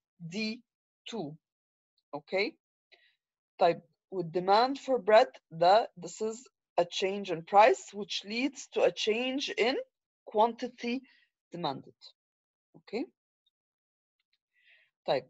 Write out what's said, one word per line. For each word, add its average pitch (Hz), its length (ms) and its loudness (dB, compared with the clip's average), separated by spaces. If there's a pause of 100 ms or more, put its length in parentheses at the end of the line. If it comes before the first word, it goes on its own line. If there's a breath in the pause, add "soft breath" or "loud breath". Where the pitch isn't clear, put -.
(280)
D 220 320 -6 (480)
two. 156 280 -10 (760)
Okay? 196 440 -4 (1040)
Type 175 240 2 (260)
with 175 220 -6
demand 208 460 2
for 262 200 -2
bread, 214 300 6 (220)
the, 175 460 4
this 175 240 -14
is 226 280 -8 (300)
a 175 60 4
change 196 460 -6
in 165 120 -6
price, 208 500 4
which 202 320 -10
leads 240 440 -6
to - 140 -2
a 170 100 4
change 254 560 -4 (100)
in 233 180 0 (480)
quantity 240 800 -2 (480 soft breath)
demanded. 143 440 -8 (840)
Okay? 214 280 -10 (2000)
Type. 143 240 -2